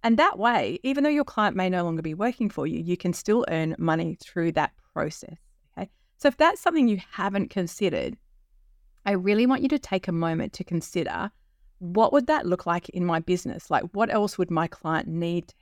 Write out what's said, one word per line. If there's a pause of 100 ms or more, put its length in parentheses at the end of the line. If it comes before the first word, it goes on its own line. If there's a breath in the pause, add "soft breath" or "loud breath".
And
that
way,
even
though
your
client
may
no
longer
be
working
for
you,
you
can
still
earn
money
through
that (200)
process, (380)
okay? (300)
So
if
that's
something
you (120)
haven't
considered, (920)
I
really
want
you
to
take
a
moment
to
consider, (460)
"What
would
that
look
like
in
my
business?
Like, (100)
what
else
would
my
client
need
to